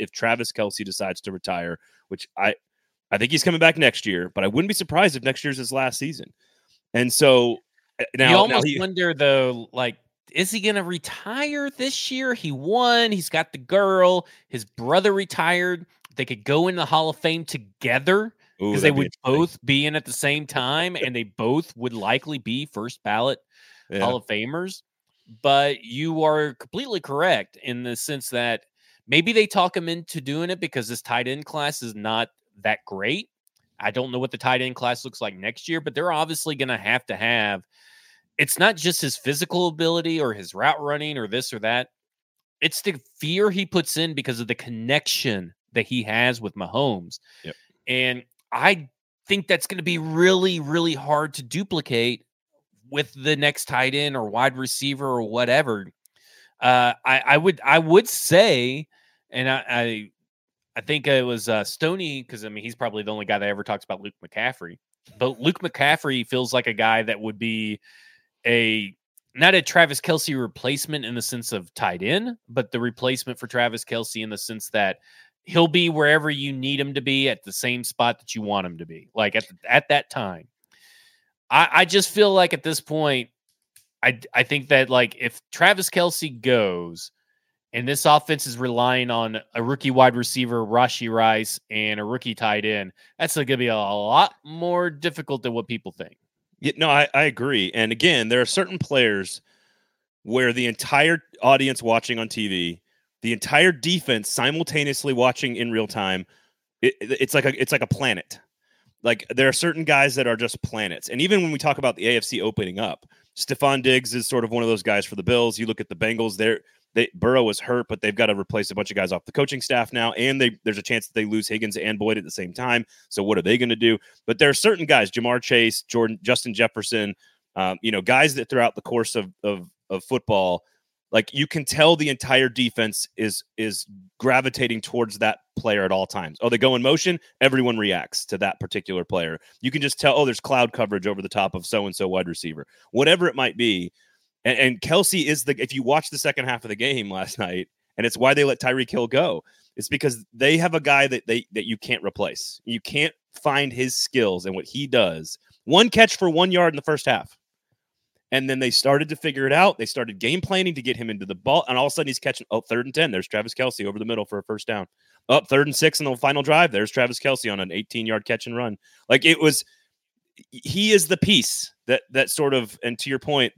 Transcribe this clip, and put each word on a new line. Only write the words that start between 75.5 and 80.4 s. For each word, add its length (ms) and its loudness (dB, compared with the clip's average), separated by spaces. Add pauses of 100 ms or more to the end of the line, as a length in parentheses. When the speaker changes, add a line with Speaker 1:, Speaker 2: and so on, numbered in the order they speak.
Speaker 2:
be 220 2
wherever 400 2
you 240 -4
need 260 -4
him 140 -4
to 80 -4
be 300 2
at 120 -6
the 100 -16
same 320 -4
spot 340 0
that 160 -14
you 80 -8
want 240 -2
him 100 -10
to 80 -14
be, 300 -20
like, 200 0
at, 120 0 (200)
at 220 2
that 220 0
time. 360 -8 (1040)